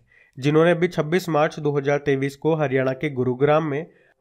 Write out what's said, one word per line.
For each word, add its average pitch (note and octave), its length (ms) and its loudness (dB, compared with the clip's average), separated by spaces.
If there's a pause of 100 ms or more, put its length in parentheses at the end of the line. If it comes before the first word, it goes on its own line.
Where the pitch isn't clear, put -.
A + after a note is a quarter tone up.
(380)
जिन्होंने D#3 340 4
अभी E3+ 160 0
छब्बीस F3 420 -2
मार्च D#3+ 300 0
दो D3 180 -2
हज़ार C#3+ 220 0
तेईस C#3 360 -2
को D#3+ 200 0
हरियाणा C3 380 0
के D3+ 180 -6
गुरुग्राम C3+ 540 2
में D3+ 200 -4 (360)